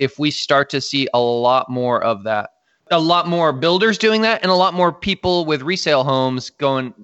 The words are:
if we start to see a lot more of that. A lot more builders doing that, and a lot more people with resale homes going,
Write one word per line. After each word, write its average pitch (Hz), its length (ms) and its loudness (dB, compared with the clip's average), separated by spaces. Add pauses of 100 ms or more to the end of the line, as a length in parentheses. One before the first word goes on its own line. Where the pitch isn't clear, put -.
if 135 180 -2
we 151 120 0
start 139 400 0
to 139 100 -2
see 139 320 -4
a 120 80 2
lot 120 480 2
more 123 340 -2
of 104 220 -2
that. 107 280 -4 (380)
A 175 80 2
lot 170 300 2
more 170 240 0
builders 180 460 0
doing 220 240 2
that, 220 180 0
and 185 100 -2
a 185 40 4
lot 185 180 2
more 175 220 2
people 180 500 -2
with 151 160 -2
resale 147 440 0
homes 131 440 -2
going, 131 560 -2